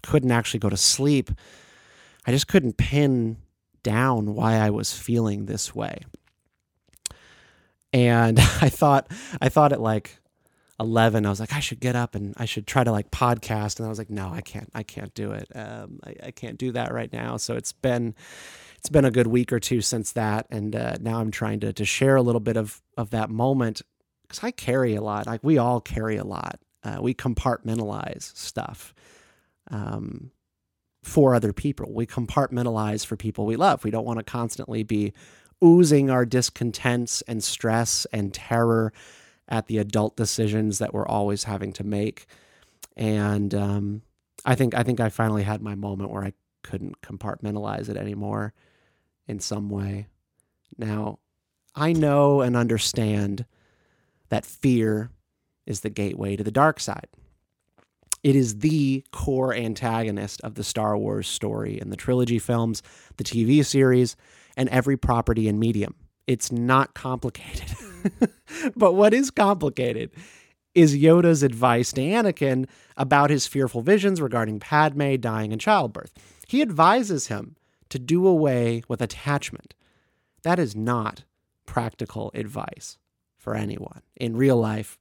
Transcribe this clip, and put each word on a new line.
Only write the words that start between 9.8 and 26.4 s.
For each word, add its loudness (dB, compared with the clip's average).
like, -2
eleven, 4
I 2
was -2
like, -6
"I -2
should -8
get -2
up -4
and -8
I -4
should -8
try 2
to, 4
like, -2
podcast." -2
And -8
I -6
was -8
like, -12
"No, -6
I -8
can't, -14
I -10
can't -14
do -8
it. -12
Um, -14
I, -16
I -14
can't -14
do -6
that -6
right -8
now." -8
So -6
it's -8
been, -2
it's -4
been 8
a 4
good 4
week 2
or 0
two 0
since -2
that. -2
And, -6
uh, -4
now -2
I'm -2
trying -4
to, -4
to -4
share 4
a 4
little 2
bit -2
of, -4
of -6
that -2
moment, 0
'cause -14
I -4
carry 0
a -4
lot. -6
Like, -8
we 4
all 2
carry -6
a -6
lot. -10